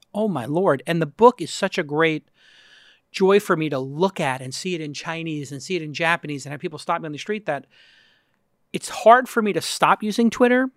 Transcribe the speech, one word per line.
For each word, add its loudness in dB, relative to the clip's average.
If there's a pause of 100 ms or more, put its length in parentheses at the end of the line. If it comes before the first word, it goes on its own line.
(160)
oh 0
my -2
Lord. 0
And 0
the -2
book 4
is -8
such -4
a -2
great 0 (840)
joy 4
for 2
me -2
to -2
look -2
at -2
and -10
see -6
it -6
in -10
Chinese -8
and -12
see -4
it -4
in -10
Japanese -2
and -12
have -12
people -10
stop -4
me -10
on -8
the -10
street -6
that -4 (1080)
it's -8
hard 6
for -2
me 0
to -2
stop 2
using 2
Twitter 2